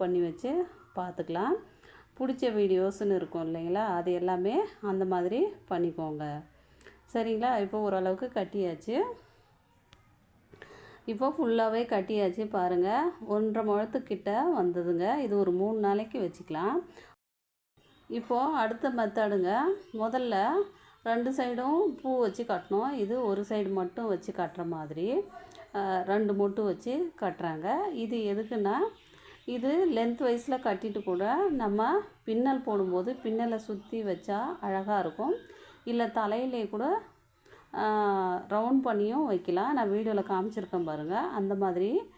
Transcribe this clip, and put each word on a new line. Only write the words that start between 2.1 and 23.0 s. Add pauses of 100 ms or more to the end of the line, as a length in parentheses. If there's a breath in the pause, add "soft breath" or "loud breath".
பிடிச்ச
வீடியோஸ்னு
இருக்கும்
இல்லைங்களா, (160)
அது
எல்லாமே (200)
அந்த
மாதிரி (240)
பண்ணிக்கோங்க, (680 loud breath)
சரிங்களா?
இப்போ
ஓரளவுக்கு
கட்டியாச்சு. (2000 loud breath)
இப்போ
ஃபுல்லாவே (120)
கட்டியாச்சு
பாருங்க. (240)
ஒன்றரை
முழத்துக்கிட்ட (140)
வந்ததுங்க.
இது
ஒரு
மூணு
நாளைக்கு
வச்சுக்கலாம். (1300 loud breath)
இப்போ
அடுத்த
மெத்தடுங்க. (420)
முதல்ல (540 loud breath)
ரெண்டு
சைடும் (220)
பூ
வச்சு
கட்டணும்.
இது